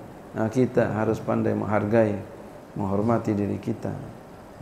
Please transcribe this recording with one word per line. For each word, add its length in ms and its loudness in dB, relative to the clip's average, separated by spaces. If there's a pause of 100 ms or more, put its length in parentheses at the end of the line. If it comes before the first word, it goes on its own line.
(340)
nah, 140 0
kita 460 2
harus 260 2
pandai 320 2
menghargai, 640 4 (640)
menghormati 560 2
diri 240 0
kita, 320 -4 (720)